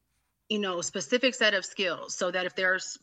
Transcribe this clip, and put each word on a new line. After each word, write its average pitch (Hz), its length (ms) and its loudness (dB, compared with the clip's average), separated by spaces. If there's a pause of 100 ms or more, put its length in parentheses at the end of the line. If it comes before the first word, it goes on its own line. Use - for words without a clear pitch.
(480)
you 214 100 -2
know, 190 220 -2
specific 240 560 0
set 214 180 4
of 185 120 0
skills - 500 -4
so 180 160 0
that 185 140 -2
if 180 100 -8
they're 185 200 2
s-, - 280 -6